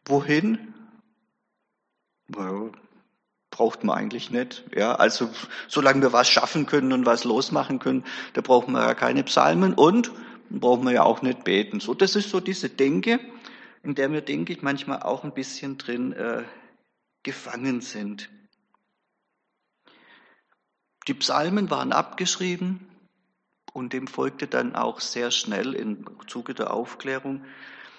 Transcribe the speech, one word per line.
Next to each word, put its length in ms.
wohin? 680
Ja, 340
braucht 320
man 140
eigentlich 340
nicht. 320
Ja, 200
also 340
solange 340
wir 120
was 160
schaffen 360
können 280
und 120
was 180
losmachen 540
können, 260
da 80
brauchen 320
wir 120
ja 100
keine 280
Psalmen 520
und 360
brauchen 360
wir 60
ja 120
auch 180
nicht 220
beten. 360
So, 140
das 220
ist 140
so 100
diese 300
Denke, 500
in 120
der 160
wir, 100
denke 320
ich, 80
manchmal 420
auch 200
ein 100
bisschen 440
drin, 360
äh, 300
gefangen 580
sind. 480
Die 60
Psalmen 560
waren 220
abgeschrieben 960
und 200
dem 140
folgte 400
dann 280
auch 240
sehr 320
schnell 420
im 320
Zuge 260
der 200
Aufklärung 680